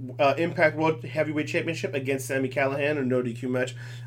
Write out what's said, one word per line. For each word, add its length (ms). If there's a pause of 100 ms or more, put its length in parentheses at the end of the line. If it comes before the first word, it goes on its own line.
(180)
uh, 180
Impact 400
World 280
Heavyweight 420
Championship 480
against 320
Sami 220
Callihan 440
in 60
a 60
no 180
D 100
Q 160
match. 280 (300)